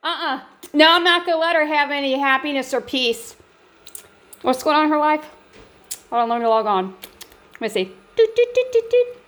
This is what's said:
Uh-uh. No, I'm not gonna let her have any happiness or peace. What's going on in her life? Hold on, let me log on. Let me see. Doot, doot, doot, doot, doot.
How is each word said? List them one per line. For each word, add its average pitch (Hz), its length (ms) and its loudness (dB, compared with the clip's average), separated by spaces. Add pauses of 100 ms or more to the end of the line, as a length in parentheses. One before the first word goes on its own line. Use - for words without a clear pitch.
Uh-uh. 311 380 -6 (320)
No, 294 180 6
I'm 349 140 4
not 349 220 2
gonna 339 120 -2
let 330 180 0
her 302 100 2
have 294 240 0
any 277 280 -2
happiness 269 560 -2
or 247 60 0
peace. 247 560 -4 (1040)
What's 254 200 -2
going 302 140 0
on 311 80 2
in 302 60 2
her 302 80 0
life? 302 260 0 (840)
Hold 240 120 0
on, 233 60 0
let 233 120 -2
me 233 60 -2
log 220 200 2
on. 190 280 0 (580)
Let - 80 -20
me 226 80 -6
see. 208 160 -2
Doot, - 520 0
doot, 480 180 2
doot, 508 180 0
doot, 453 180 0
doot. 494 160 2 (220)